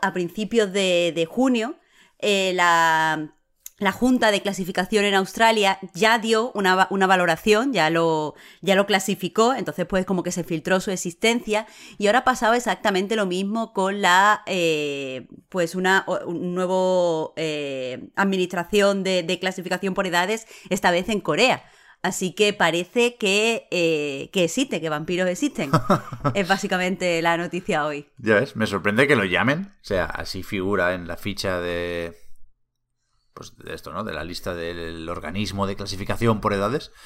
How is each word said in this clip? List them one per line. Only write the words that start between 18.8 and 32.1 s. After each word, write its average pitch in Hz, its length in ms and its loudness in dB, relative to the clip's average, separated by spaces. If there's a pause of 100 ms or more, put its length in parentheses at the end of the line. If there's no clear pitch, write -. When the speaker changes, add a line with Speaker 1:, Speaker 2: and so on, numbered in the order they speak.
Speaker 1:
de, 185 220 0
de 175 160 -2
clasificación 185 540 -4
por 185 140 -2
edades, 185 380 0 (240)
esta 196 220 2
vez 180 160 0
en 214 140 -2
Corea. 180 420 2 (400)
Así 180 320 -4
que 208 180 2
parece 202 640 0
que, 214 540 0
eh, 147 640 -2
que 190 100 2
existe, 214 380 -2
que 160 80 -4
vampiros 170 400 -4
existen. 180 420 -4 (320)
Speaker 2:
<laughs> - 320 -4
Speaker 1:
Es 190 120 -2
básicamente 185 760 -2
la 170 160 2
noticia 175 480 -4
hoy. 147 320 -8
Speaker 2:
Ya 110 180 2
ves, 120 200 0
me 110 120 -2
sorprende 101 400 0
que 147 80 4
lo 104 100 2
llamen. 120 560 0
O - 40 -20
sea, 90 200 -2
así 90 380 -8
figura 92 500 0
en 87 140 -8
la 85 100 -8
ficha 95 420 -4
de, 87 560 -4 (1160)